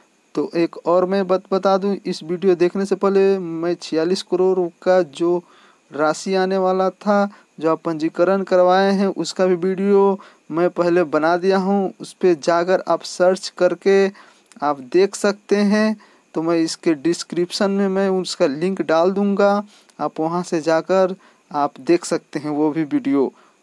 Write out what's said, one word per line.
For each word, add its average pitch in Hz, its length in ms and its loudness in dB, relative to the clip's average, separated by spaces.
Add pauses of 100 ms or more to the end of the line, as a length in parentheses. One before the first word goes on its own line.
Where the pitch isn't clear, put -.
(360)
तो 143 200 -4
एक 170 240 -2
और 180 260 0
मैं 196 220 -2
बात 185 160 0 (100)
बता 190 240 2
दूं, 196 180 -2 (100)
इस 180 180 -6
वीडियो 180 320 0
देखने 175 300 0
से 196 120 -2
पहले 196 420 2
मैं 165 360 -4
छियालीस 170 480 -2
करोड़ 185 440 0 (140)
का 185 220 4
जो 170 380 -2 (500)
राशि 156 440 -2
आने 190 220 0
वाला 185 320 0
था, 202 400 0 (300)
जो 156 120 0
आप 160 100 -2
पंजीकरण 170 600 0
करवाए 185 480 2
हैं, 196 160 0
उसका 185 380 -4
भी 185 120 2
वीडियो 196 600 2 (320)
मैं 170 180 0
पहले 175 360 2
बना 151 320 0
दिया 190 200 0
हूं, 196 320 0 (120)
उस - 120 -16
पे 180 240 2
जाकर 175 500 0
आप 165 160 0
सर्च - 540 -2
करके 190 500 2 (540)
आप 143 180 -2 (140)
देख 196 220 2
सकते 202 400 -2
हैं। 214 400 2 (400)
तो 160 60 -4
मैं 170 160 0
इसके 165 380 0
डिस्क्रिप्शन 175 760 -2
में 196 180 0
मैं 190 220 0
उसका 185 360 -2
लिंक 180 360 -4
डाल 165 280 2
दूंगा, 202 400 2 (480)
आप 147 200 -6
वहां 165 240 -2
से 170 180 -4
जाकर 175 540 0 (360)
आप 143 300 -4
देख 170 240 0
सकते - 340 -6
हैं 147 120 -8
वो 151 200 0
भी 160 140 -2
वीडियो। 139 460 0 (320)